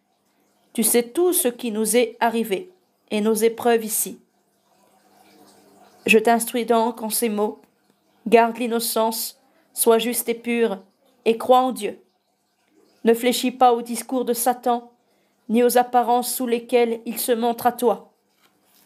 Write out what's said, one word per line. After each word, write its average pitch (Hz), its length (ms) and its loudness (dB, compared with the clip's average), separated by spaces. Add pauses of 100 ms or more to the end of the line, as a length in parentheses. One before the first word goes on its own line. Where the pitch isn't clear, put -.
(760)
Tu 226 80 0
sais 226 200 2
tout 339 300 0
ce - 160 -2
qui 240 220 -6
nous 214 260 -2
est 240 240 0
arrivé 220 520 -2 (380)
et 214 100 -2
nos 220 140 0
épreuves 226 500 0
ici. 208 360 -6 (1800)
Je 214 140 4
t'instruis 226 480 0
donc 233 360 0
en 220 80 -8
ces 233 180 -2
mots. 214 320 -4 (680)
Garde 226 320 4
l'innocence, 226 840 -4 (320)
sois 226 260 4
juste 226 300 -2
et 233 60 -2
pur, 233 440 -2 (460)
et 226 140 2
crois 247 220 4
en 254 120 0
Dieu. 202 300 -8 (1040)
Ne 226 100 4
fléchis 247 360 0
pas 247 220 4
au 240 100 0
discours 240 420 -6
de 240 80 0
Satan, 240 600 -2 (560)
ni 226 140 2
aux 240 160 4
apparences 247 560 0
sous 254 120 -6
lesquelles 233 580 0
il 233 140 -8
se - 140 -2
montre 233 340 -2
à 233 60 2
toi. 226 400 -2 (720)